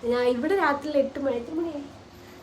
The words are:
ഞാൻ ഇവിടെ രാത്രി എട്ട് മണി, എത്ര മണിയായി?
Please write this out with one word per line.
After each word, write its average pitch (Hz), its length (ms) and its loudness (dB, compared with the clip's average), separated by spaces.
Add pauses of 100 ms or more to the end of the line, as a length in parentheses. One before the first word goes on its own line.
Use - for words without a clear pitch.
ഞാൻ 240 120 4
ഇവിടെ 254 340 2
രാത്രി 294 420 2
എട്ട് 277 220 0
മണി, 269 160 0
എത്ര 240 180 -6
മണിയായി? 320 300 -4 (600)